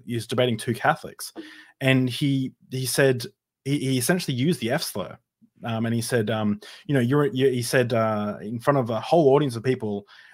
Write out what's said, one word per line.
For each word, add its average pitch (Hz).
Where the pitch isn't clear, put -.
he 117
was 113
debating 123
two 117
Catholics, -
and 131
he, 135
he 131
said, 127
he, 143
he 131
essentially 156
used 139
the 113
F 147
slur. -
Um, 113
and 117
he 117
said, 117
um, 107
you 147
know, 135
you're, 139
you, 131
he 127
said, 123
uh, 107
in 117
front 143
of 120
a 110
whole 151
audience 143
of 110
people, 107